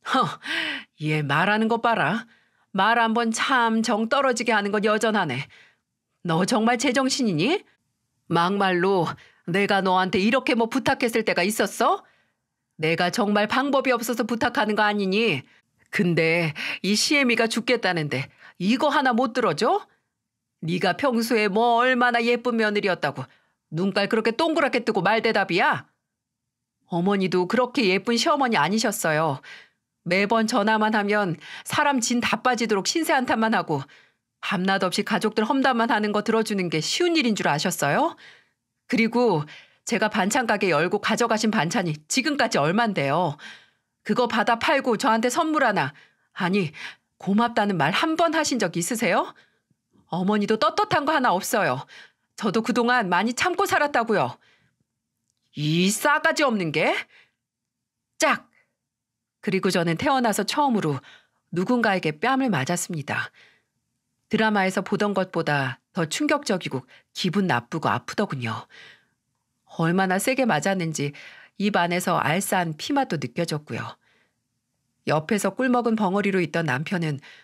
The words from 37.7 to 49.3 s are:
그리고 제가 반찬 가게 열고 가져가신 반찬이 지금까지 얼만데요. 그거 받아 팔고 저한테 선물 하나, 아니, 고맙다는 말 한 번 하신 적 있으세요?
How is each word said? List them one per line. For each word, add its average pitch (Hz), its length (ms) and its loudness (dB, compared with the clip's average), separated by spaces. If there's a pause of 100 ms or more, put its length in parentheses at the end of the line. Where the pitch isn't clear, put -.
그리고 226 580 2 (400)
제가 220 240 0
반찬 220 380 0
가게 208 240 2
열고 170 300 2
가져가신 220 500 0
반찬이 175 460 0 (100)
지금까지 269 520 0
얼만데요. 165 760 0 (680)
그거 233 240 0
받아 226 320 2
팔고 262 380 2
저한테 226 320 2
선물 311 340 0
하나, 175 280 0 (400)
아니, 185 380 0 (480)
고맙다는 208 580 0
말 151 160 2
한 320 240 -2
번 330 180 2
하신 294 260 0
적 175 160 -2
있으세요? 220 580 -2 (720)